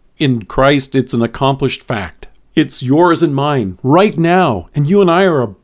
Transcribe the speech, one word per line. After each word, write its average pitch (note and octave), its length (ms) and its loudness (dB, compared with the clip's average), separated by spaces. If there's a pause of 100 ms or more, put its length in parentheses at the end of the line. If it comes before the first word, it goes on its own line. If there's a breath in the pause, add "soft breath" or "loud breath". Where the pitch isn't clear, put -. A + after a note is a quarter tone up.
(180)
In B2 260 -2
Christ, C3+ 500 0
it's B2+ 180 -2
an A#2+ 80 -2
accomplished C3+ 600 -2
fact. G2+ 460 -10 (260)
It's D3 280 -2
yours E3 400 2
and D3 140 0
mine, C3+ 480 -2
right E3+ 340 2
now, E3 560 0
and D3 160 -2
you G3+ 100 4
and F#3 80 4
I E3+ 140 2
are D#3+ 200 2
a G#2 220 -6